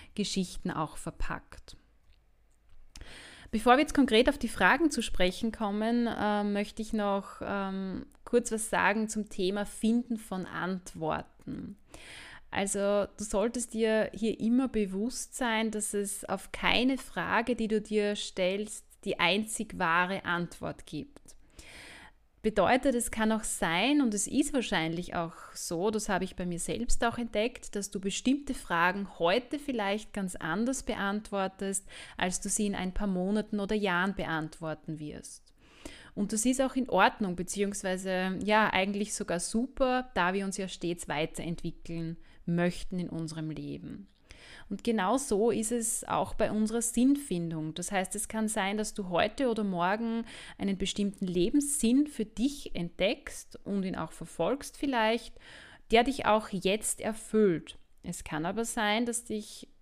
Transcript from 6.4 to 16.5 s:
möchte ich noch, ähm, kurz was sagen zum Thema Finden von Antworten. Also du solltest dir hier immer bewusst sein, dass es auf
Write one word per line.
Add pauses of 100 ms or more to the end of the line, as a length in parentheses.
möchte
ich
noch,
ähm, (180)
kurz
was
sagen
zum
Thema
Finden
von
Antworten. (760)
Also (120)
du
solltest
dir
hier
immer
bewusst
sein,
dass
es
auf